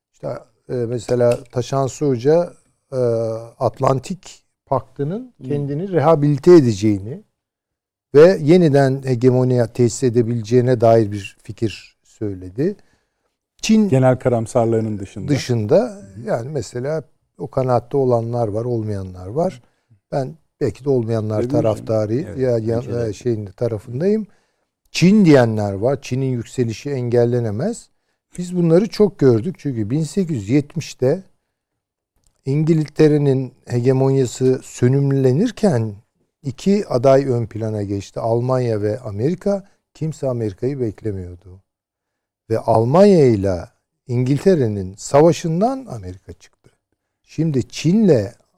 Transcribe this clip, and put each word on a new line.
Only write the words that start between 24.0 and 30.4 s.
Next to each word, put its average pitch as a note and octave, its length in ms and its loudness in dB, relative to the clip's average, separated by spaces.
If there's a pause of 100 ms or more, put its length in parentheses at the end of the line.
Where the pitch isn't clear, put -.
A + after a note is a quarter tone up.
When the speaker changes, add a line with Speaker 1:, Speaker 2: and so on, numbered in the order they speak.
Speaker 1:
Çin G3 320 4
diyenler A2+ 480 4
var. A#2+ 300 -2
Çin'in C3 280 -4
yükselişi A#2+ 600 -6
engellenemez. A#2+ 1000 -2 (500)
Biz F3+ 180 -8
bunları F3 320 4
çok - 300 0
gördük. C3 400 2
Çünkü A2+ 320 -6
bin D3+ 120 -2
sekiz E3 340 -4
yüz G2 120 -8